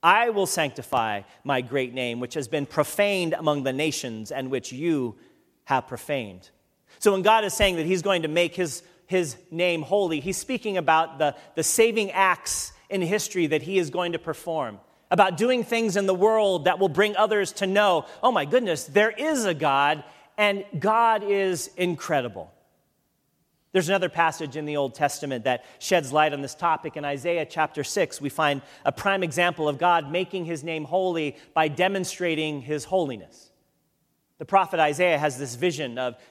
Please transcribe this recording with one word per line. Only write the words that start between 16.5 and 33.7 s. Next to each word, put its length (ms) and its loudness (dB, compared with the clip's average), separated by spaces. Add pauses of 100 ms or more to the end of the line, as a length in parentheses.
that 140 4
will 100 4
bring 280 2
others 360 2
to 140 -4
know, 400 4 (160)
"Oh 100 4
my 140 0
goodness, 380 0
there 260 4
is 340 -2
a 80 0
God, 520 2 (320)
and 280 0 (140)
God 460 2
is 520 0
incredible." 760 -4 (1200)
There's 180 2
another 180 2
passage 480 0
in 80 -6
the 140 -4
Old 160 -2
Testament 500 -2
that 220 0 (120)
sheds 320 0
light 220 4
on 80 -6
this 140 -8
topic. 420 -2
In 80 -10
Isaiah 400 -2
chapter 400 -2
six, 340 -2
we 120 -4
find 320 0 (240)
a 60 2
prime 300 -2
example 460 0
of 80 -2
God 340 2
making 360 -4
his 180 -8
name 200 -6
holy 520 -2 (160)
by 160 2
demonstrating 960 -2
his 220 -6
holiness. 640 -4 (880)